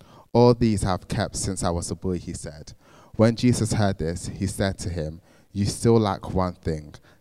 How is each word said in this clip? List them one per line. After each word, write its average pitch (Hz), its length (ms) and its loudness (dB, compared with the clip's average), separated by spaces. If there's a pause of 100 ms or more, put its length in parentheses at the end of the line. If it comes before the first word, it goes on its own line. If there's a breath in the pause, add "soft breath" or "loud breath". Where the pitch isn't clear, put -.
(340 loud breath)
"All 120 200 8
these 113 320 0
I've 92 220 -2
kept - 280 -4
since - 280 -6
I 95 60 0
was 85 220 -4
a 90 40 -8
boy," 92 240 -4
he 87 140 -12
said. 76 400 -14 (420 loud breath)
When 113 200 6
Jesus 117 380 2
heard 98 240 0
this, 82 300 -4
he - 200 -6
said 95 320 -4
to 92 100 -8
him, 80 320 -6 (300 soft breath)
"You 98 140 -2
still 117 340 4
lack 101 340 -2
one 92 200 0
thing. 76 420 -8 (260 soft breath)